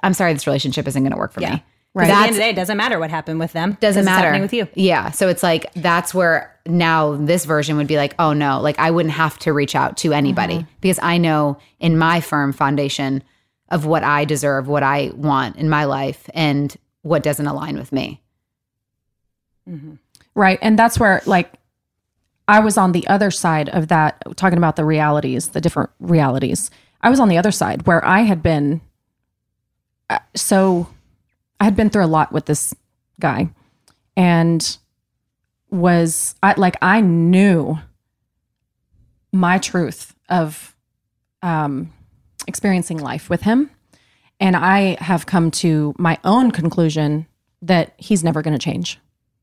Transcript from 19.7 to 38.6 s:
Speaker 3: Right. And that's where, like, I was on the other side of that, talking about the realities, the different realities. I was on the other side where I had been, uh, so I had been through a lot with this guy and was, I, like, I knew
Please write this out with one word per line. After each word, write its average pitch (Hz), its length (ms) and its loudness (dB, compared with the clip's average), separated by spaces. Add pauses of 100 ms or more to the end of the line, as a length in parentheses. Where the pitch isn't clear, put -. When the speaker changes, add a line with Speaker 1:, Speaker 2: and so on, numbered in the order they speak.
Speaker 3:
Right. 190 280 2
And 220 160 4
that's 233 220 2
where, 190 260 2
like, 180 260 0 (920)
I 208 140 6
was 214 180 2
on 185 140 4
the 170 160 -2
other 196 220 2
side 156 400 -2
of 156 180 -2
that, 156 340 2 (140)
talking 180 220 2
about 170 180 2
the 160 80 0
realities, 151 640 0
the 156 120 -6
different 160 300 -2 (100)
realities. 139 680 0 (320)
I 233 80 4
was 269 100 4
on 226 80 4
the 175 100 4
other 196 120 2
side - 360 -4
where 170 180 2
I 185 180 4
had 190 200 2
been, 156 380 0 (1300)
uh, - 100 -4 (160)
so 190 520 2 (720)
I 202 40 2
had 202 120 2
been 220 140 2
through 202 140 2
a - 20 4
lot 156 260 0
with 151 140 -4
this - 260 -4 (480)
guy 147 300 -2 (640)
and 170 600 2 (920)
was, 170 720 0
I, 202 140 4
like, 185 240 2
I 196 220 2
knew 170 760 2 (1500)